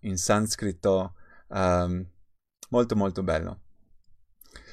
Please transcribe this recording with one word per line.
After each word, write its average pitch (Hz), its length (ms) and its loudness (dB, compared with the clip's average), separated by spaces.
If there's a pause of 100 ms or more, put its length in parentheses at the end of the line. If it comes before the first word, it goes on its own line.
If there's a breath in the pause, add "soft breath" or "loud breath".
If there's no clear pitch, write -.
in 95 160 -6
sanscrito, 101 1000 0 (340 soft breath)
ehm, 90 560 0 (640)
molto 120 260 2
molto 95 280 0
bello. 90 380 -4 (1120 soft breath)